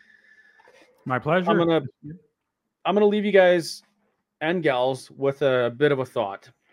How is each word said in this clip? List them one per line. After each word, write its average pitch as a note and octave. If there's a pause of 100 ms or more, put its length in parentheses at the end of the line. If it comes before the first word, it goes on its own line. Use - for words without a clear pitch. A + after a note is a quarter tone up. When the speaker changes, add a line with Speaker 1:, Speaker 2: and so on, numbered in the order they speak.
(1080)
Speaker 1:
My B2+
pleasure. F3
Speaker 2:
I'm -
gonna, E3+ (1000)
I'm F3
gonna G#3
leave G#3
you G#3
guys F3+ (580)
and E3+
gals C3
with C3+
a B2+
bit C#3+
of C3
a B2+
thought. G2+ (220)